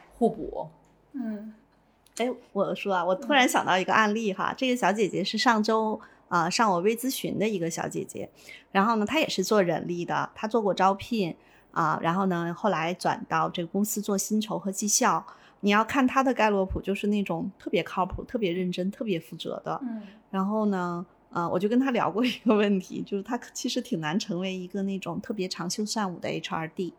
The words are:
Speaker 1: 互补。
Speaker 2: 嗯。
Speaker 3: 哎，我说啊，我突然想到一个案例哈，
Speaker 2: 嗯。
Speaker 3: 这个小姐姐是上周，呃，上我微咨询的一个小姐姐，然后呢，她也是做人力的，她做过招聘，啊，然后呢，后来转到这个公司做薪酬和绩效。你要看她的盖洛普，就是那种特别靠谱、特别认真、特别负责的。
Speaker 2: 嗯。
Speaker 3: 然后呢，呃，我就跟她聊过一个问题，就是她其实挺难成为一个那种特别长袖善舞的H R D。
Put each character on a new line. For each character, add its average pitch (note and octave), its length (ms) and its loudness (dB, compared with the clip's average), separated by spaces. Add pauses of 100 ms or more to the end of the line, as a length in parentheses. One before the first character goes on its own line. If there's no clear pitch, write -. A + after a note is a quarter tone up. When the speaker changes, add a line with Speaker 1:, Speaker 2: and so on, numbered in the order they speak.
(180)
Speaker 1:
互 A#3 120 4
补。 - 380 -8 (460)
Speaker 2:
嗯。 A3 400 -8 (640)
Speaker 3:
哎， A#3+ 120 0 (220)
我 F3 240 0
说 G3 200 -2
啊， E3+ 100 2
我 F#3 100 4
突 B3 180 -2
然 B3+ 140 8
想 - 160 2
到 F3+ 140 4
一 F#3 60 2
个 F#3 100 0
案 G#3+ 200 4
例 G#3+ 200 0
哈， F3+ 180 -2
Speaker 2:
嗯。 - 60 -4
Speaker 3:
这 C4 100 0
个 B3 80 2
小 F#3 160 2
姐 G#3 160 2
姐 E3 160 -2
是 A3 140 -4
上 A3 240 4
周， A3 400 0 (280)
呃， E3+ 200 2
上 G#3+ 220 2
我 F3 80 4
微 G#3+ 160 2
咨 B3+ 140 -2
询 - 280 -4
的 G3 100 2
一 G#3 120 -2
个 E3 100 -2
小 - 180 -4
姐 D#3 160 -6
姐， - 240 -10 (440)
然 G3 120 4
后 A3+ 120 2
呢， G#3 100 0
她 C4 140 0
也 - 100 2
是 - 140 -2
做 G#3 180 4
人 D#3+ 260 0
力 F3 160 -4
的， D3 300 -2
她 - 140 -8
做 A#3 120 0
过 G3+ 140 2
招 F#3+ 220 4
聘， G3 400 -2 (340)
啊， D#3 320 0
然 E3 140 2
后 G3 100 0
呢， E3+ 320 0
后 G#3 140 0
来 E3 240 0
转 - 340 -2
到 D#3+ 180 2
这 E3+ 140 -6
个 E3+ 60 -4
公 G3 180 0
司 G#3 160 -4
做 G3+ 160 -2
薪 G#3+ 240 0
酬 F3+ 160 -4
和 F#3+ 140 -6
绩 G3+ 160 -4
效。 G3 360 2 (400)
你 G3+ 60 4
要 G#3 160 6
看 C4 220 4
她 C4+ 160 2
的 C4 100 4
盖 A3 160 4
洛 G3 160 4
普， E3+ 160 -4
就 G3 140 -2
是 G#3 100 -4
那 G#3 160 2
种 F3+ 380 -2
特 - 100 -10
别 E3+ 140 2
靠 - 200 -2
谱、 - 200 -6
特 - 120 -8
别 G#3+ 160 2
认 F3+ 200 0
真、 F#3 180 -2
特 A#3 160 -6
别 F#3 140 2
负 - 160 -14
责 - 280 -6
的。 D#3+ 200 -4
Speaker 2:
嗯。 A3+ 180 -8 (300)
Speaker 3:
然 F#3+ 120 0
后 G#3+ 220 0
呢， F3+ 400 0 (240)
呃， E3+ 180 -2
我 F3+ 120 0
就 G3+ 100 2
跟 A#3+ 100 4
她 C4+ 120 2
聊 F#3+ 180 2
过 G#3 160 0
一 B3 60 0 (120)
个 G#3+ 120 6
问 G3+ 240 4
题， - 240 -8
就 - 120 -6
是 G3 60 -2
她 A#3+ 160 -6 (160)
其 - 160 -4
实 B3+ 100 -2
挺 G3+ 220 -4
难 D#3 160 0
成 E3+ 220 -4
为 F#3+ 120 -2
一 F#3 160 -6
个 G3 140 -6
那 G3 160 -2
种 F3+ 240 -6
特 - 100 -6
别 F#3+ 160 -2
长 F#3 220 -6
袖 G#3+ 160 -4
善 G#3 260 -2
舞 E3+ 60 -10
的 - 100 -8
H D#3+ 280 -4
R D#3+ 140 -4
D。 F3 300 -6